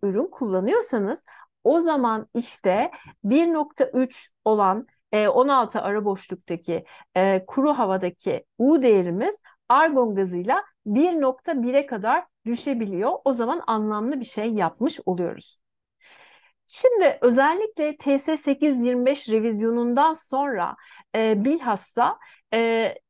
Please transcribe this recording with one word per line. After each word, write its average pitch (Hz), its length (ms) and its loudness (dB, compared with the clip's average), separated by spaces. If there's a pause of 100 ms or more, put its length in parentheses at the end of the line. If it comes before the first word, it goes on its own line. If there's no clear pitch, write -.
ürün 202 240 -2
kullanıyorsanız 226 960 -2 (400)
o 311 160 4
zaman 247 540 0
işte 233 580 -2 (320)
bir 320 300 2
nokta 302 320 -2
üç 254 440 -4 (160)
olan, 208 420 2 (240)
e, 214 160 2
on 254 200 4
altı 262 340 0
ara 202 240 -4
boşluktaki, 175 800 -6 (320)
e, 190 320 2
kuru 277 260 0
havadaki 190 720 -2 (120)
U 269 240 4
değerimiz 214 600 2 (280)
argon 262 460 2
gazıyla 196 480 -2 (220)
bir 302 360 2
nokta 262 420 -2
bire 269 220 2
kadar 247 400 -2 (200)
düşebiliyor. 226 640 -4 (140)
O 269 80 2
zaman 240 340 -2
anlamlı 214 520 -2
bir 233 60 -10
şey 220 280 -6
yapmış 208 520 -2
oluyoruz. - 560 -6 (1080)
Şimdi 440 540 2
özellikle 302 760 0
T 277 220 0
S 311 180 -2
sekiz 285 320 0
yüz 247 140 0
yirmi 247 220 0
beş 285 240 -2
revizyonundan 233 840 0
sonra, 262 600 -4 (400)
e, 220 300 2
bilhassa, 262 720 0 (360)
e, 226 400 0 (160)